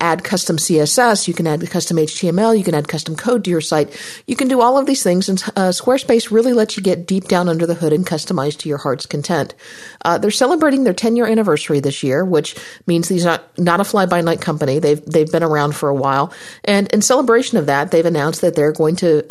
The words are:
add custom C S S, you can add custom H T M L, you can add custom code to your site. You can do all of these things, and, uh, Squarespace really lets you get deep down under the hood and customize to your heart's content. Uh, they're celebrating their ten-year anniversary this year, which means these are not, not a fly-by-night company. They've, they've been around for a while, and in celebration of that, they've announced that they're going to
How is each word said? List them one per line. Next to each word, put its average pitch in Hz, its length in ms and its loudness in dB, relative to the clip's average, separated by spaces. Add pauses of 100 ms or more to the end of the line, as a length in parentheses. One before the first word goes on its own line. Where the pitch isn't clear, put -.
add 165 240 0
custom 180 320 -2
C 156 200 0
S 151 200 0
S, 233 320 2
you 170 40 -2
can 170 140 -2
add 156 220 -2
custom 170 280 -4
H 156 220 -2
T 185 80 -2
M 170 100 0
L, 226 160 2
you 202 120 2
can 170 100 0
add 147 140 -2
custom 160 260 -8
code 220 300 -2
to 185 40 -2
your 170 120 0
site. 147 360 -2 (300)
You 262 80 -4
can 262 140 0
do 262 100 2
all 247 180 4
of 285 100 0
these 269 160 0
things, 185 260 0
and, 190 120 -2 (140)
uh, 190 140 2
Squarespace 233 640 0
really 226 200 4
lets 220 240 2
you 196 80 -6
get 175 240 0
deep 190 220 -2
down 180 180 2
under 170 180 0
the 165 100 0
hood 160 180 0
and 151 120 0
customize 151 520 -4
to - 100 -12
your 143 120 -4
heart's 143 260 -4
content. 147 500 -4 (480)
Uh, 170 140 2
they're 214 140 0
celebrating 277 520 2
their 226 100 2
ten-year 233 340 0
anniversary 202 520 2
this 135 240 -2
year, 143 220 0
which 170 300 0 (320)
means 170 200 2
these 180 180 0
are 165 120 2
not, - 220 -12
not 175 200 2
a 202 60 0
fly-by-night 175 560 0
company. 151 380 -2
They've, 147 260 2
they've 156 260 0
been 165 120 0
around 147 320 0
for 151 120 -2
a 139 80 0
while, 139 380 0 (320)
and 202 260 0
in 208 100 2
celebration 247 560 2
of 151 100 0
that, 143 240 0
they've 165 140 4
announced 160 360 -2
that 175 140 0
they're 151 180 2
going 160 240 0
to 160 340 2